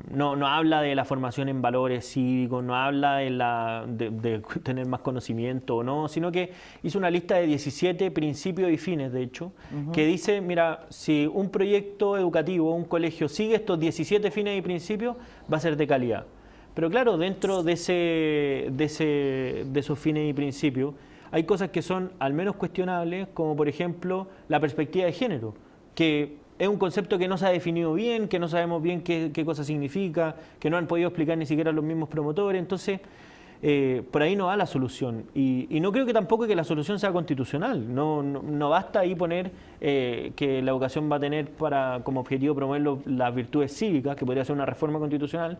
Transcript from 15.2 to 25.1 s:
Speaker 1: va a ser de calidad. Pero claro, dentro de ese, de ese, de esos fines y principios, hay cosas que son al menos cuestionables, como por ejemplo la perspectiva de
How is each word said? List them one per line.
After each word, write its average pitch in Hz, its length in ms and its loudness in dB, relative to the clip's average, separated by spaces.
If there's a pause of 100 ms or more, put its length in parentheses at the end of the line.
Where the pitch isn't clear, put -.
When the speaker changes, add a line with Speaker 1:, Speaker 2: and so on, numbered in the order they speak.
Speaker 1:
va 151 60 2
a - 20 -4
ser 156 160 0
de 147 120 2
calidad. 123 380 2 (480)
Pero 160 160 0
claro, 233 280 4
dentro 185 460 0
de 165 100 4
ese, 160 1000 2
de 135 140 0
ese, 139 800 0
de 135 140 -2
esos 143 180 -2
fines 151 300 0
y 143 40 0
principios, 139 600 0 (380)
hay 165 120 2
cosas 190 260 2
que 170 120 -2
son 185 360 -4
al 135 160 0
menos 190 220 -2
cuestionables, 185 800 -4
como 156 240 -2
por 151 100 2
ejemplo 175 600 -4 (200)
la 151 140 2
perspectiva 156 440 0
de 170 60 2